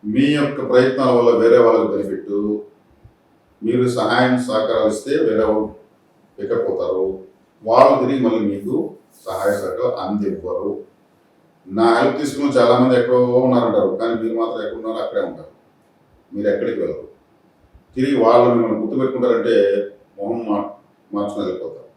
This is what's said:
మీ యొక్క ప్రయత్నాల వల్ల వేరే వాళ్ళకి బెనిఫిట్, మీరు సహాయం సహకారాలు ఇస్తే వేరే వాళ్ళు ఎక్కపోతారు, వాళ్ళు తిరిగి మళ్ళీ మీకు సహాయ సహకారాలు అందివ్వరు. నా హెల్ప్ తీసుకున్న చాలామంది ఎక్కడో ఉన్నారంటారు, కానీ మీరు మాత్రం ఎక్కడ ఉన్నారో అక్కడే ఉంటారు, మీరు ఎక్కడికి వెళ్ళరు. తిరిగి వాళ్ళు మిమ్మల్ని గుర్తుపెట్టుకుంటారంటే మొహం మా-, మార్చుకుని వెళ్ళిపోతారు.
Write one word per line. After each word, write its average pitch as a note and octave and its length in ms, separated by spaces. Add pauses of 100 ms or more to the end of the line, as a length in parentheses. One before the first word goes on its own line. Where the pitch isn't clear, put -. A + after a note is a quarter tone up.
మీ A#2+ 220 (120)
యొక్క - 220 (100)
ప్రయత్నాల B2+ 480
వల్ల A#2 140 (100)
వేరే A#2 220
వాళ్ళకి A2+ 280
బెనిఫిట్, G2+ 400 (1300)
మీరు B2+ 180 (140)
సహాయం B2+ 360 (120)
సహకారాలు G#2+ 480
ఇస్తే C#3 180 (140)
వేరే A2 240
వాళ్ళు G#2+ 180 (720)
ఎక్కపోతారు, F#2+ 680 (580)
వాళ్ళు C3 360
తిరిగి C3 240
మళ్ళీ A2+ 160 (120)
మీకు - 220 (520)
సహాయ G2+ 340
సహకారాలు - 440
అందివ్వరు. F#2+ 680 (960)
నా G2 180 (120)
హెల్ప్ C3 240
తీసుకున్న C#3 360
చాలామంది B2+ 420
ఎక్కడో B2 200 (280)
ఉన్నారంటారు, G#2+ 440 (100)
కానీ A#2 220
మీరు A2+ 180
మాత్రం - 240
ఎక్కడ A#2+ 160
ఉన్నారో A2+ 220
అక్కడే - 260
ఉంటారు, - 240 (800)
మీరు G2+ 200
ఎక్కడికి - 280
వెళ్ళరు. - 260 (880)
తిరిగి C3+ 300
వాళ్ళు A#2+ 300
మిమ్మల్ని A2 260
గుర్తుపెట్టుకుంటారంటే A#2 760 (600)
మొహం A2+ 320
మా-, G#2 180 (480)
మార్చుకుని G#2 320
వెళ్ళిపోతారు. - 320 (180)